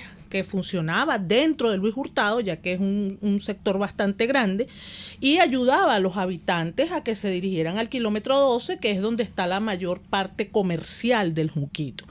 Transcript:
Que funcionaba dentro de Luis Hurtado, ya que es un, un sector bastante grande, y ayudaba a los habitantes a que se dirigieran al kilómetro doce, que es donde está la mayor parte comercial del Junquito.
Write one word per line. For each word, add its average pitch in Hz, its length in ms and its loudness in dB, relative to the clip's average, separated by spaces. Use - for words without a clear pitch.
Que 190 160 -4
funcionaba 190 760 -2
dentro 233 520 2
de 196 60 0
Luis 202 200 0
Hurtado, 240 440 0
ya 180 160 -2
que 180 180 -4
es 180 60 -4
un, 196 400 0
un 202 200 0
sector 196 380 -2
bastante 202 480 0
grande, 226 400 0
y 285 200 4
ayudaba 269 560 4
a 208 40 4
los 190 180 0
habitantes 185 760 -2
a 320 100 -4
que 226 120 -2
se 202 160 -4
dirigieran 180 480 -2
al 226 100 -2
kilómetro 233 500 0
doce, 269 400 2
que 220 120 0
es 190 100 0
donde 226 220 0
está 190 240 -2
la 190 140 0
mayor 185 400 -2
parte 196 500 -2
comercial 190 840 0
del 160 180 0
Junquito. 143 600 -6